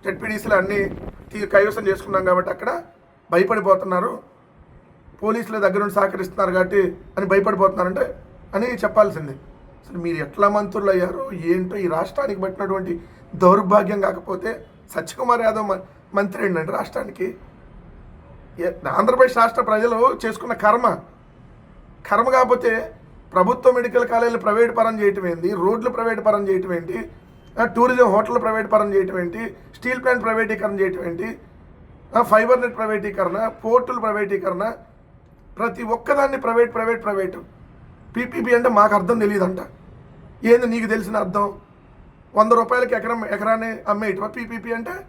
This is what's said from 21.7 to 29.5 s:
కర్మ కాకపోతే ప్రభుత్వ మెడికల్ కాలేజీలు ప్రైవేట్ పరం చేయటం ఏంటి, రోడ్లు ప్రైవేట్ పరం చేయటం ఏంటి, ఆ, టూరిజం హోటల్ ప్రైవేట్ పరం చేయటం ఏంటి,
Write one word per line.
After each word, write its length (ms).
కర్మ 200
కాకపోతే 640
ప్రభుత్వ 380
మెడికల్ 380
కాలేజీలు 300
ప్రైవేట్ 380
పరం 240
చేయటం 260
ఏంటి, 220
రోడ్లు 420
ప్రైవేట్ 360
పరం 220
చేయటం 260
ఏంటి, 360
ఆ, 40
టూరిజం 400
హోటల్ 360
ప్రైవేట్ 320
పరం 220
చేయటం 240
ఏంటి, 380